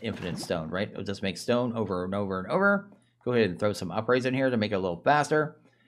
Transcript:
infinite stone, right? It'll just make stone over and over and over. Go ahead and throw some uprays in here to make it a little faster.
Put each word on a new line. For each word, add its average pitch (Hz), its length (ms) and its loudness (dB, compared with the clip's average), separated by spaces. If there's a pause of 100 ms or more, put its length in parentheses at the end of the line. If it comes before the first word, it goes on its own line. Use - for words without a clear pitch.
infinite 92 360 -6
stone, 82 300 -4
right? 92 220 -4
It'll - 120 -10
just 98 200 -6
make 95 160 -4
stone 120 360 0
over 95 300 -2
and 92 100 -4
over 95 260 -2
and 101 120 -6
over. 196 380 2 (340)
Go 123 80 0
ahead 113 160 6
and 85 100 -6
throw 104 140 2
some 92 180 -6
uprays 120 360 2
in 127 80 0
here 135 160 2
to 123 80 2
make 104 120 0
it 104 40 0
a 95 40 2
little 87 240 -2
faster. 147 540 2 (320)